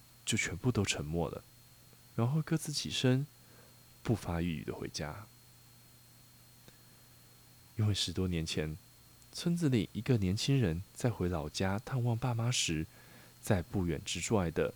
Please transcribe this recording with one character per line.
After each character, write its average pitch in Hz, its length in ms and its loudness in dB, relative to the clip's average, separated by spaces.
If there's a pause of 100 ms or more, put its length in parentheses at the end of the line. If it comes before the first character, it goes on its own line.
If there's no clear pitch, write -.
(260)
就 - 100 0
全 87 220 -2
部 123 140 0
都 107 120 2
沉 - 220 -2
默 78 240 -2
了， - 140 -10 (720)
然 117 120 2
后 151 140 2
各 160 160 0
自 151 160 -6
起 - 160 -4
身， 131 380 2 (720)
不 120 140 4
发 85 260 -2
一 87 40 2
语 80 180 -2
地 - 100 -6
回 - 160 -8
家。 82 380 -8 (2500)
因 107 100 2
为 104 80 4
十 - 180 0
多 92 160 0
年 85 160 2
前， 78 320 -2 (560)
村 170 240 -2
子 170 140 2
里 113 240 2
一 104 80 -4
个 123 160 2
年 95 180 2
轻 139 240 2
人 87 220 2 (140)
在 123 160 0
回 92 180 -2
老 78 180 -2
家 95 380 0
探 127 180 -2
望 120 140 0
爸 123 160 -2
妈 117 160 0
时， 80 380 0 (560)
在 95 180 2
不 92 240 -2
远 80 180 0
之 - 300 -2
外 92 160 4
的 78 260 0